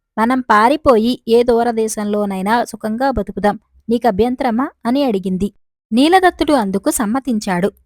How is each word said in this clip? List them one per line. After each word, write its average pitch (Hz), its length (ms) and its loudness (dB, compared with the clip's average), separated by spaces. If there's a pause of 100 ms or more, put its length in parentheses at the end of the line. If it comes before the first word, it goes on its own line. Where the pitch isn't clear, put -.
(180)
"మనం 247 220 0
పారిపోయి 240 880 2
ఏ 233 140 4
దూరదేశంలోనైనా 220 1200 -2
సుఖంగా 233 460 -4
బతుకుదాం, 202 480 -2 (300)
నీకభ్యంతరమా?" 240 800 0 (180)
అని 269 160 0
అడిగింది. 196 500 -2 (400)
నీలదత్తుడు 330 600 2
అందుకు 202 380 0
సమ్మతించాడు. 208 840 -2 (140)